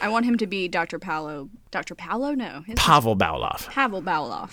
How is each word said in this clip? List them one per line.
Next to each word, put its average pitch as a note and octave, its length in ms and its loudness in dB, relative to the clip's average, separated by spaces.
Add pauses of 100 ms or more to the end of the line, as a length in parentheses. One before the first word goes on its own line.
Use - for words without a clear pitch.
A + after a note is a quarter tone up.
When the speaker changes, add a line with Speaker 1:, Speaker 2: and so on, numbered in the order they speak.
Speaker 1:
I G#3 80 0
want A#3 180 2
him A#3+ 120 4
to G#3+ 80 0
be F#3 220 -2
Doctor E3+ 320 -2
Paolo. D#3 480 -6 (240)
Doctor E3 240 -6
Paolo? A#3 380 -2
No. E3 320 -6
His A3+ 100 -8
Speaker 2:
Pavel A#2 400 6
Balov. D#2+ 520 0
Speaker 1:
Pavel A3 320 0
Balov. D#3 520 -2